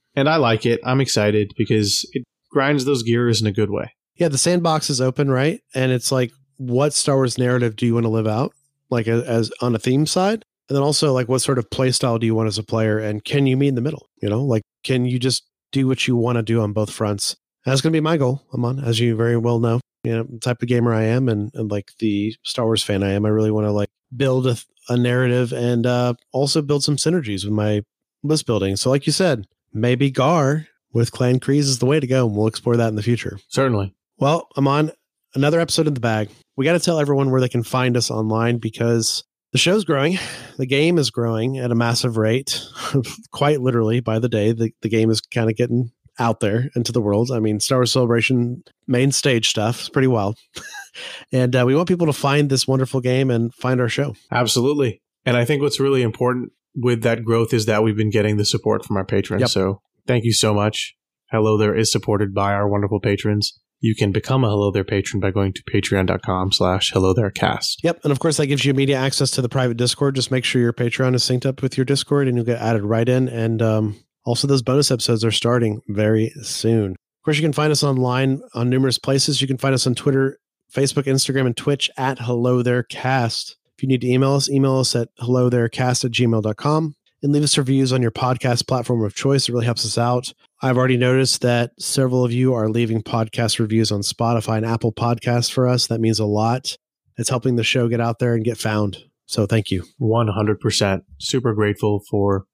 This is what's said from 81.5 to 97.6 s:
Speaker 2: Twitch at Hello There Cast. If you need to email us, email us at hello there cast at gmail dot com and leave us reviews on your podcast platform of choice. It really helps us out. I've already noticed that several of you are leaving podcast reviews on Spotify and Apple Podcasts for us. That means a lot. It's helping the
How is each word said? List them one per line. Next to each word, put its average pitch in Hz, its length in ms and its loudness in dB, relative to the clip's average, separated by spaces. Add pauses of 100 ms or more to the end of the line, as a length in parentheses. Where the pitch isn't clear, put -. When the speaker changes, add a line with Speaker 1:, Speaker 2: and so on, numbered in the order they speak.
Speaker 2:
Twitch - 400 -2
at 131 240 -2
Hello 123 420 0
There 123 220 0
Cast. - 720 -4 (200)
If - 60 -8
you 135 60 -2
need 131 140 2
to 127 60 -2
email 131 260 4
us, 139 140 0
email 135 300 2
us 127 160 0
at 117 140 -2 (100)
hello 123 320 2
there 120 180 2
cast 127 360 -2
at 120 80 -4
gmail 117 300 2
dot 107 140 -4
com 151 380 0 (280)
and 143 100 0
leave 147 100 2
us 147 160 0
reviews 135 340 0
on 127 80 0
your 117 120 2
podcast 123 560 -2
platform 120 360 0
of 101 100 -4
choice. 139 340 0
It 120 40 -4
really 120 140 0
helps 117 180 -2
us 107 140 -4
out. 123 340 0 (300)
I've 131 160 2
already 127 180 4
noticed 127 460 2
that 120 380 2
several 127 440 0
of 117 80 0
you 127 220 2
are 110 140 0
leaving 110 340 0
podcast 113 560 -2
reviews 110 320 0
on 101 100 -2
Spotify 113 580 -2
and 110 80 -2
Apple 113 260 0
Podcasts 120 580 0
for 127 180 2
us. 123 200 0
That 113 120 -2
means 110 200 2
a 107 60 0
lot. 113 500 -2 (400)
It's 123 120 -6
helping 127 280 0
the 113 80 0